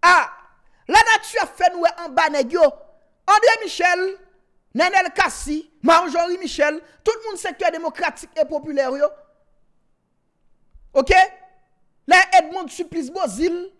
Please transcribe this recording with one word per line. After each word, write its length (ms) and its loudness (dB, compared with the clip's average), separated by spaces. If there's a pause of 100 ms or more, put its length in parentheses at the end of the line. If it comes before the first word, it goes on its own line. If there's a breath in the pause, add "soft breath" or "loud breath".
ah, 280 4 (580)
la 120 4 (140)
nature 300 -2
a 40 -6
fait 260 0
nous 100 -6 (220)
en 40 -12
bas 200 0
nèg 220 -2
yo. 100 2
André 1000 0
Michel, 540 -2 (580)
Nenel 400 0
Kassi, 560 -6 (100)
Marjorie 560 0
Michel, 440 -4 (220 soft breath)
tout 120 -2
le 140 -12
monde 100 -12
secteur 320 -4
démocratique 640 -8
et 80 -2
populaire 540 -4
yo. 100 0 (1900)
OK? 200 2 (920)
Là 120 4 (200)
Edmond 300 0
Supplice 420 -10
Bozil 720 -6